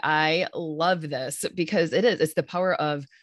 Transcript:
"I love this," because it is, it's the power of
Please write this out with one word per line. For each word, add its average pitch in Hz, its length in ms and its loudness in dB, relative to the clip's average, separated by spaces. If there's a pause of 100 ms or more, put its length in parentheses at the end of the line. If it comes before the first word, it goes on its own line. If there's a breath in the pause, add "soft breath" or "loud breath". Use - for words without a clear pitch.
"I 156 520 2
love 165 560 0
this," 131 440 -6
because 170 400 0
it 185 100 4
is, 226 160 4
it's 156 140 2
the 170 80 0
power 180 320 0
of 147 320 -2 (160 soft breath)